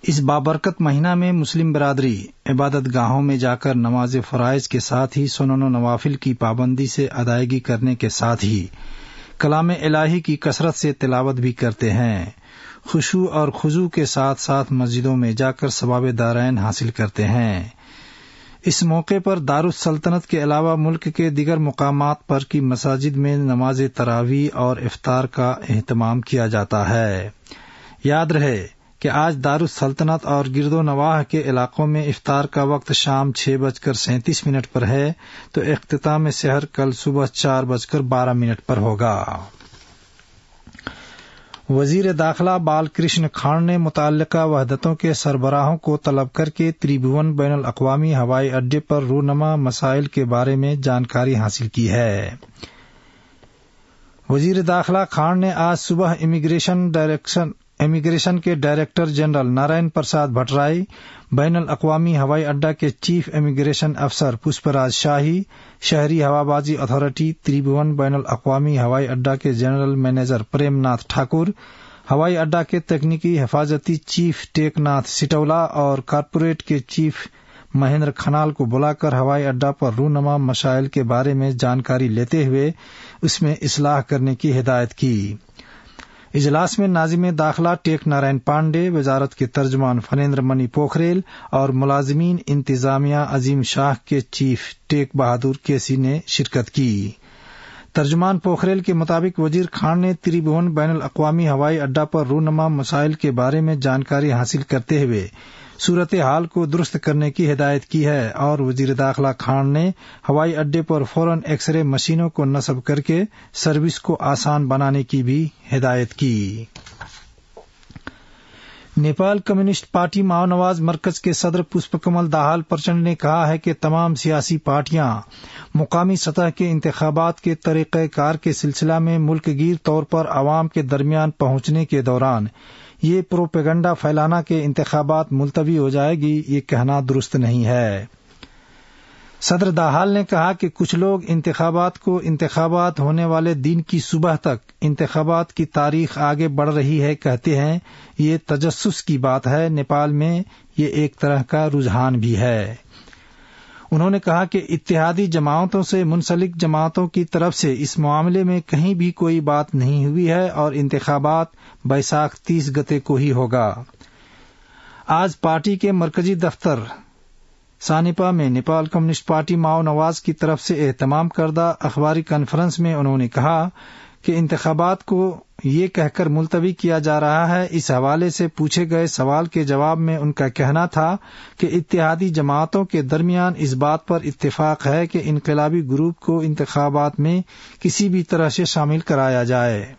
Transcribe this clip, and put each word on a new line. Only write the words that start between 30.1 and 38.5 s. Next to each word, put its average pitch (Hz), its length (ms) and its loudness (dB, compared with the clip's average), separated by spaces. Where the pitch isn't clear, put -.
اور 143 200 0
گرد 147 180 0
و 165 80 2
نواح 151 420 2
کے 156 180 -2
علاقوں 127 460 0
میں 151 180 0
افطار 143 400 -2
کا 143 180 -2
وقت 143 300 -2
شام 135 380 0
چھ 135 300 -2
بج 135 180 -2
کر 135 140 -2
سینتیس 127 540 -2
منٹ 135 260 0
پر 120 140 0
ہے، 139 260 0
تو - 100 0
اختتام 151 680 0
سحر 143 360 0
کل 135 260 -2
صبح 139 340 0
چار 131 380 0
بج 123 240 -4
کر 151 120 -2
بارہ 127 340 0
منٹ 117 320 0